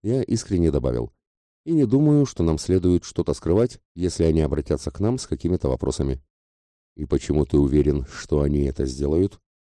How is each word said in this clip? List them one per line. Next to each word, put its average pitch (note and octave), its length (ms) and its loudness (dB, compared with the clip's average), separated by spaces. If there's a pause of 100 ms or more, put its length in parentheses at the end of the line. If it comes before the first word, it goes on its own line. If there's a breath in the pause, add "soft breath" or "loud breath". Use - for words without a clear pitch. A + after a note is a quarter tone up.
я A#2+ 220 -2
искренне F2 480 0
добавил: A#1+ 400 -4 (540)
"И E3 80 -4
не D3+ 120 4
думаю, C#3+ 400 4
что - 160 -6
нам D#2+ 160 2
следует F2+ 460 2
что-то D2+ 300 -4
скрывать, G2+ 480 0 (120)
если F2 300 -2
они D#2+ 160 4
обратятся C#2+ 520 -2
к F2 100 -10
нам A#2+ 160 0
с - 100 -12
какими-то E2+ 400 -2
вопросами". C2+ 540 -2 (720)
"И D2+ 80 -10
почему C#2+ 420 0
ты - 120 0
уверен, C#2+ 480 2
что - 340 -4
они C#2+ 220 0
это C#2 240 -2
сделают?" — C#2+ 560 -2 (220)